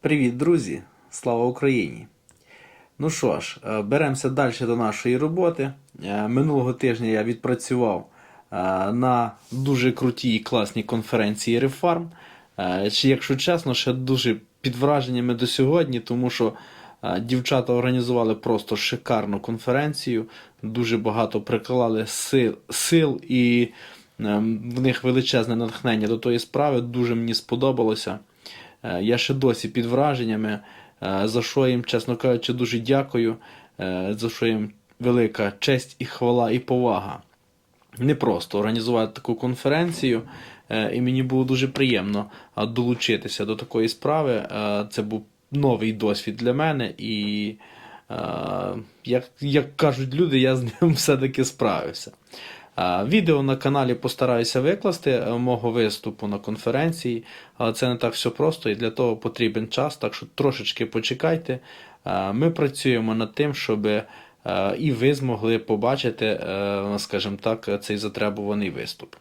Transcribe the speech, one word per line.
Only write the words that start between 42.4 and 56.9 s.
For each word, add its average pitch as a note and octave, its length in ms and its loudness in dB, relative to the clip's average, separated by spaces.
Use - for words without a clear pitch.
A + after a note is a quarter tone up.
а, G#2 120 -2
долучитися A#2 800 -2
до G#2+ 120 -4
такої A2+ 320 0
справи. D3 440 0
Е, G#2 580 -2
це A#2 120 -4
був G#2+ 220 -4
новий A#2+ 420 2
досвід G#2 440 -2
для A#2+ 160 0
мене C#3+ 460 0
і, G#2 560 -2
е, - 40 -10
як, B2 260 0
як C#3 360 2
кажуть C3+ 380 2
люди, D3 240 4
я C3 180 4
з B2+ 60 -2
ним D#3 300 2
<laughs> - 20 4
все-таки C3+ 500 2
справився. - 680 -2
Е, F2+ 260 0
відео D#3+ 380 4
на C3+ 140 2
каналі C3+ 380 2
постараюся B2+ 640 0
викласти, F3 500 0
е, A#2 220 0
мого A#2+ 380 0
виступу G#2+ 560 -2
на G2+ 120 -4
конференції, A#2+ 840 -2